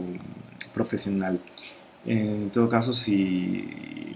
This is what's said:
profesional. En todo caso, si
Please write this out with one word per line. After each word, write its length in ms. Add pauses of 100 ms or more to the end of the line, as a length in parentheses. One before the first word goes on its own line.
(720)
profesional. 680 (640)
En 440
todo 180
caso, 260
si 1200